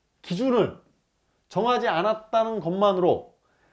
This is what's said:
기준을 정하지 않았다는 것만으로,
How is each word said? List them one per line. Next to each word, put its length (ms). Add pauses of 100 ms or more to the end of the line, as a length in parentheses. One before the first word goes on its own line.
(220)
기준을 580 (680)
정하지 400
않았다는 720
것만으로, 720 (400)